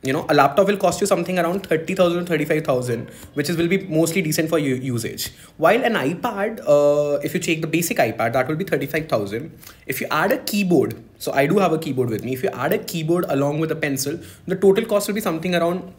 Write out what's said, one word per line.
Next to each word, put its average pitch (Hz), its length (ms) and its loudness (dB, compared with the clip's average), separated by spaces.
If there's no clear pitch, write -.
you 135 100 -2
know, 160 160 -2
a 147 40 4
laptop 147 340 6
will 202 100 2
cost 180 240 2
you 202 60 0
something 180 320 0
around 175 280 0
thirty 160 260 -2
thousand, 175 340 2
thirty-five 156 360 0
thousand, 123 460 -2
which 151 160 -4
is, 175 80 0
will 170 100 0
be 190 200 2
mostly 160 340 2
decent 156 260 0
for 160 120 2
u-, 139 160 0
usage. 123 580 -6
While 196 260 4
an 226 120 0
iPad, 196 720 -4
uh, 147 560 4
if 156 120 -6
you 175 80 -2
take 165 200 -2
the 156 60 -4
basic 170 300 -2
iPad, 117 360 0
that 131 140 2
will 156 80 -2
be 160 80 -4
thirty-five 156 460 -4
thousand. 110 480 -4
If - 140 -6
you - 100 -6
add 170 220 2
a 285 60 2
keyboard, 175 680 0
so - 160 -6
I 143 140 2
do 185 100 4
have 180 160 4
a 156 60 0
keyboard 127 300 -2
with 107 140 -4
me. 120 80 -4
If 131 120 -6
you - 100 0
add 139 180 -2
a 214 60 0
keyboard 170 500 -2
along 143 320 0
with 160 120 -2
a 151 40 -2
pencil, 147 440 -4
the 180 100 -2
total 196 300 4
cost 208 240 0
will 196 60 -2
be 214 60 -4
something 175 320 -2
around 175 460 0